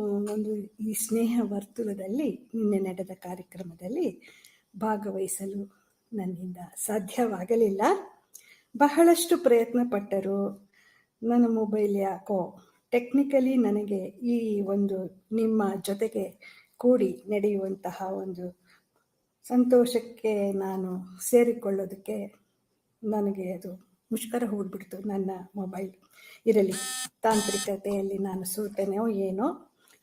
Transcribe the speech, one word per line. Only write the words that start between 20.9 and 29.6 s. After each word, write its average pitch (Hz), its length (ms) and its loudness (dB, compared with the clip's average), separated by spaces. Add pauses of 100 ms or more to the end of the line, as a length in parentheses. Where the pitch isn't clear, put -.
ಸೇರಿಕೊಳ್ಳೋದಕ್ಕೆ 202 1040 0 (800)
ನನಗೆ 202 500 -2
ಅದು 180 200 -10 (380)
ಮುಷ್ಕರ 233 340 -4
ಹೂಡ್ಬಿಡ್ತು 196 540 -6
ನನ್ನ 196 320 -2 (240)
ಮೊಬೈಲ್. 190 380 -6 (520)
ಇರಲಿ, 202 280 6 (480)
ತಾಂತ್ರಿಕತೆಯಲ್ಲಿ 202 960 0
ನಾನು 190 280 -4
ಸೋತೆನೋ 202 600 -2
ಏನೋ, 196 640 -2 (320)